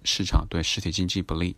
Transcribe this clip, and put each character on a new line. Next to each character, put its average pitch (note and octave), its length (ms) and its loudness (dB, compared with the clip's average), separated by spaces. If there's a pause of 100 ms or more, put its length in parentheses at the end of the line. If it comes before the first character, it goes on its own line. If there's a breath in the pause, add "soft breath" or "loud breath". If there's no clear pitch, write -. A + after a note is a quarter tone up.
《市 - 220 0
场 - 240 2
对 E2+ 120 0
实 - 200 -2
体 E2 100 -2
经 F#2 160 0
济 F#2 140 0
不 - 120 -2
利》。 F2+ 240 0